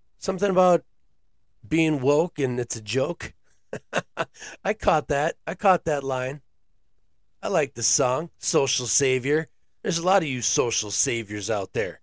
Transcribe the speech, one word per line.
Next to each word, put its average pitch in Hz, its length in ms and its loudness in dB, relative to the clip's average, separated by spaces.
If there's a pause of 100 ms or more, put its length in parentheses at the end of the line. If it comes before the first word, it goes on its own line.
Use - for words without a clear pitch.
(180)
Something 190 320 -2
about 180 320 4 (840)
being 156 340 2
woke 147 400 2
and 127 180 -2
it's 120 160 -6
a 113 80 -10
joke? 131 500 -4 (680)
<laughs> - 640 -12
I 190 80 0
caught 160 340 0
that. 147 300 0 (100)
I 156 80 -6
caught 190 300 2
that 147 180 -2
line. 135 380 -4 (1040)
I 196 40 -6
like 165 260 0
the 117 100 -6
song, 135 540 0
Social 139 480 0
Savior. 135 600 2 (360)
There's 165 160 -2
a 165 60 -4
lot 185 180 4
of 156 60 -2
you 127 140 -4
social 117 480 0
saviors 104 580 -2
out 104 260 -2
there. 98 280 -4